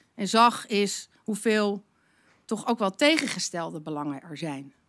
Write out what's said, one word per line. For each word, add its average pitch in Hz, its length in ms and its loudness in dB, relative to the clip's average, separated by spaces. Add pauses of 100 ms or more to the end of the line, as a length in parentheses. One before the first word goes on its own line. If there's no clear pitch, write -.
(160)
en 202 120 -4
zag 226 400 4
is 202 420 -2 (140)
hoeveel 208 600 0 (600)
toch 220 220 -6
ook 240 120 0
wel 190 160 0
tegengestelde 180 840 0
belangen 147 400 -6
er 160 160 -14
zijn. 139 360 -8 (160)